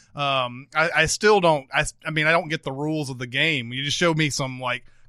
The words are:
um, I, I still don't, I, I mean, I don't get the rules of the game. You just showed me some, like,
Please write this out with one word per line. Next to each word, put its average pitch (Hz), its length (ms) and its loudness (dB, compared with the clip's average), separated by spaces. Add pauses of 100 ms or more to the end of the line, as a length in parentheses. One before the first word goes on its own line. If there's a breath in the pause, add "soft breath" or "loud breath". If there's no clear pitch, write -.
(140 soft breath)
um, 135 600 -2
I, 160 200 2
I 156 120 4
still 208 340 4
don't, 156 320 2
I, 151 120 0 (220)
I 165 40 -4
mean, 151 160 -2
I 160 60 4
don't 170 160 2
get 156 140 -6
the 139 100 -8
rules 147 380 -4
of 127 80 -10
the 127 80 -8
game. 131 460 -2
You 131 120 -6
just 143 120 -4
showed 170 220 2
me 156 120 2
some, 131 300 -6
like, 123 240 -4 (240)